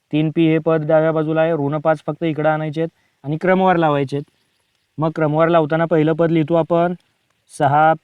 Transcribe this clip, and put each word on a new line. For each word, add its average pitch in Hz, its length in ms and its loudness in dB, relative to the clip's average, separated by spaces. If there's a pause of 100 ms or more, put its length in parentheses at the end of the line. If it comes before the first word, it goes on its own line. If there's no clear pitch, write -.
(120)
तीन 156 180 0
पी 165 180 2
हे 160 100 2
पद 160 280 -2
डाव्या 160 260 2
बाजूला 160 280 -2
आहे, 165 120 0
ऋण 147 260 -2
पाच 156 280 -2
फक्त 156 180 -6
इकडं 156 240 -2
आणायचे 156 320 -2
आहेत 165 100 -4 (340)
आणि 147 160 -6
क्रमवार 185 360 2
लावायचे 143 400 0
आहेत. 143 140 -10 (680)
मग 160 160 -2
क्रमवार 160 340 0
लावताना 160 360 2
पहिलं 160 280 2
पद 160 180 0
लिहितो 160 240 0
आपण 170 400 0 (640)
सहा 151 340 4 (100)